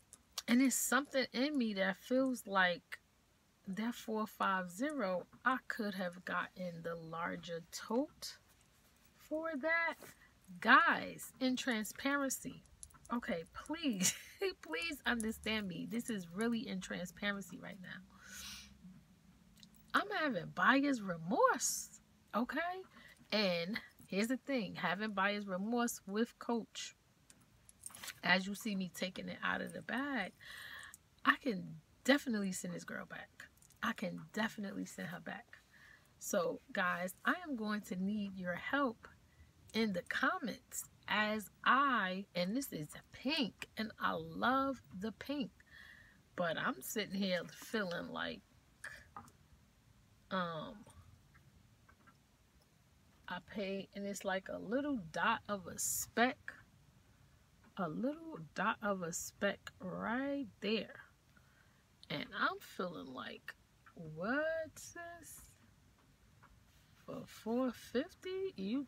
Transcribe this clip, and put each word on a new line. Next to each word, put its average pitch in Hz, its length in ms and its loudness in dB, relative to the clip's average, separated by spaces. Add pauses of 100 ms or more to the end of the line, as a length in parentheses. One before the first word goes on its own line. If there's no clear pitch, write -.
(480)
And 240 140 8
it's 262 140 6
something 262 560 2
in 285 260 2
me 226 180 2
that 190 220 2
feels 254 480 2
like 185 540 2 (680)
that 214 280 -2
four 214 320 -2
five 190 420 2
zero, 196 580 0 (180)
I 254 140 4 (100)
could 208 260 -2
have 180 300 -4
gotten 175 580 -4
the 165 120 -4
larger 170 640 -4 (100)
tote - 640 -2 (800)
for 320 380 -2
that. 320 400 2 (640)
Guys, - 800 8
in 254 160 4
transparency, 269 1080 0 (480)
okay, 185 300 -2 (100)
please, 277 600 2 (260)
<laughs> 381 220 -2
please 330 440 -4
understand 220 640 0
me. 170 220 -4
This 233 200 -2
is 190 240 -2
really 226 340 0
in 190 140 -4
transparency 196 800 -4
right - 200 -10
now. - 200 -12 (1900)
I'm 349 160 4 (120)
having 175 340 0
buyer's 262 460 6
remorse, 202 960 4 (360)
okay? 247 240 2 (720)
And 190 460 2 (300)
here's 202 200 0
the 254 100 0
thing, 208 380 -2
having 185 360 0
buyer's 202 360 2
remorse 226 600 0
with 214 320 0
Coach, - 560 -4 (1300)
as 185 240 4
you 202 80 -4
see 202 200 -2
me 185 180 -2
taking 185 340 -6
it 180 160 -8
out - 180 0
of - 120 -6
the - 80 -8
bag, 254 500 -2 (920)
I 277 160 8
can 175 340 -2 (300)
definitely 226 460 4
send 180 220 -4
this 170 100 -8
girl - 220 -6
back. - 240 -14 (540)
I 226 100 0
can 175 280 -4 (120)
definitely 202 520 -2
send 185 240 -8
her 170 100 -8
back. - 380 -10 (640)
So, - 420 0 (100)
guys, 180 440 0 (100)
I 262 80 4 (100)
am 302 120 -4
going 214 260 -2
to 196 200 -6
need 196 360 -2
your 180 160 -2
help - 540 0 (640)
in 214 200 2
the 175 100 -2
comments - 840 0 (220)
as 214 420 2 (160)
I, 214 600 6 (100)
and 180 200 2
this 277 160 -2
is 165 160 -2 (240)
pink, 277 560 -2 (100)
and 220 220 -2
I 190 140 2
love 220 680 2 (180)
the 214 120 -4
pink, 277 400 -4 (840)
but 165 220 0
I'm 240 240 -2
sitting 196 340 -4
here 185 260 2 (100)
feeling 175 580 -4
like, - 320 -6 (1900)
um, 175 440 -4 (2500)
I 180 100 -6 (160)
pay, 196 420 -4
and 202 100 -6
it's 202 200 -4
like 190 240 0
a 175 80 -6
little 247 420 0 (120)
dot - 360 2
of 196 200 -4
a - 100 -10
speck, - 760 2 (1200)
a 180 100 0
little 294 520 -4 (160)
dot 190 260 2
of 196 220 0
a 165 100 -4
speck - 640 -4
right 240 680 -2 (140)
there. 208 340 -2 (1120)
And 156 160 -4 (120)
I'm 311 220 2
feeling 180 540 -8
like, - 400 -10 (420)
"What, 247 800 -2
sis? 339 680 -14 (1600)
For - 200 -8
four 240 460 0
fifty? 370 880 -4
You 220 300 -2